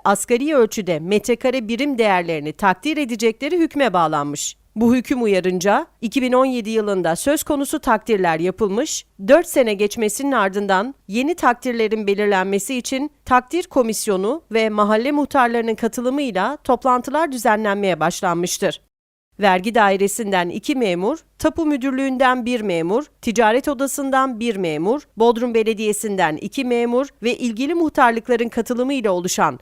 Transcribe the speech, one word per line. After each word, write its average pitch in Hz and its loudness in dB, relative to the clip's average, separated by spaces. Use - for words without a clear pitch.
asgari 240 0
ölçüde 202 0
metrekare 220 -2
birim 247 -2
değerlerini 170 0
takdir 208 0
edecekleri 247 -2
hükme 285 0
bağlanmış. 156 0
Bu 233 4
hüküm 247 -2
uyarınca 190 2
iki 233 -2
bin 247 0
on 254 4
yedi 240 -4
yılında 202 0
söz 285 0
konusu 285 -2
takdirler 196 0
yapılmış, 196 -2
dört 311 6
sene 233 2
geçmesinin 214 -2
ardından 214 0
yeni 254 -2
takdirlerin 233 0
belirlenmesi 196 0
için 262 -4
takdir 254 0
komisyonu 220 -2
ve 220 2
mahalle 214 2
muhtarlarının 240 0
katılımıyla 240 -2
toplantılar 262 0
düzenlenmeye 208 0
başlanmıştır. 175 -2
Vergi 196 2
dairesinden 196 2
iki 233 -4
memur, 214 0
tapu 320 0
müdürlüğünden 262 0
bir 247 -2
memur, 185 0
ticaret 226 2
odasından 262 -2
bir 233 -2
memur, 185 -2
Bodrum 233 2
Belediyesi'nden 208 0
iki 254 -6
memur 240 0
ve 233 -2
ilgili 247 -4
muhtarlıkların 240 2
katılımıyla 240 -2
oluşan 180 0